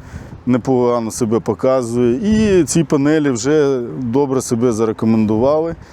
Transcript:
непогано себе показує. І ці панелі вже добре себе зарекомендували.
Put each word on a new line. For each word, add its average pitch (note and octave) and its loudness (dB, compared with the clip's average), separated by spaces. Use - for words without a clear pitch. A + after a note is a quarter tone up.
непогано A#2+ 0
себе A2+ 0
показує. A#2+ 0
І G#3 2
ці E3 0
панелі D3 2
вже C#3 0
добре C3 0
себе B2 0
зарекомендували. A2+ 0